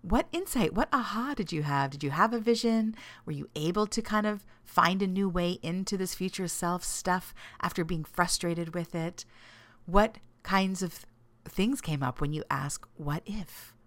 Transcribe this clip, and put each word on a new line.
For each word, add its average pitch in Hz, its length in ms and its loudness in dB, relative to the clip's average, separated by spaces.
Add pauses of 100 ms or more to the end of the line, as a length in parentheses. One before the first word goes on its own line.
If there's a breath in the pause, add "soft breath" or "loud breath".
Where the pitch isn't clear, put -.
what 196 300 2
insight, 285 420 0
what 208 180 0
aha 247 440 -2
did 190 160 -4
you 156 100 -2
have? 139 300 0
Did 143 120 -8
you 143 60 0
have 196 240 4
a 233 60 0
vision? 226 560 2 (320 loud breath)
Were 151 60 -4
you 143 220 -6
able 175 300 2
to 214 160 -2
kind 214 240 0
of 208 180 -2 (200 soft breath)
find 185 400 4
a 196 40 2
new 190 220 2
way 175 320 2
into 185 360 -2
this 185 180 -2
future 185 320 -2
self 175 360 -2
stuff - 520 -2 (260 loud breath)
after - 220 -2
being 165 200 -2
frustrated 170 720 0
with 175 220 -4
it? 165 280 -4 (600 loud breath)
What 202 320 6 (240)
kinds 190 400 2
of - 240 -6 (420)
things 233 320 2
came 151 220 -2
up 127 180 -2
when 143 140 0
you 156 160 -4
ask, 139 460 -4
"What 147 320 -4
if? - 480 -10 (120)